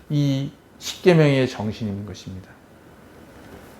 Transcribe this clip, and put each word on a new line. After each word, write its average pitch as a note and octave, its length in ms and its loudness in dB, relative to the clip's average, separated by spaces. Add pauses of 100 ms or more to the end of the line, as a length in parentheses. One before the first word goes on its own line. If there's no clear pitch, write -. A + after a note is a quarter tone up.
(100)
이 C#3+ 400 0 (280)
십계명의 C#3+ 720 4
정신인 G#2 560 -6
것입니다. F#2 460 -14 (1300)